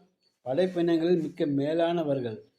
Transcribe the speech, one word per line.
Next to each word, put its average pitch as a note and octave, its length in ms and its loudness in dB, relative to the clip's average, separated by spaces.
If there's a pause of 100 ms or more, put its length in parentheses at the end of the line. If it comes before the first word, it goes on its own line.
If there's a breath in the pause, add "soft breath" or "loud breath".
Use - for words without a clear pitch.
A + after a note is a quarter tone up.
(460)
படைப்பினங்களில் E3+ 760 2
மிக்க D#3 240 -4
மேலானவர்கள். C#3+ 920 0 (200)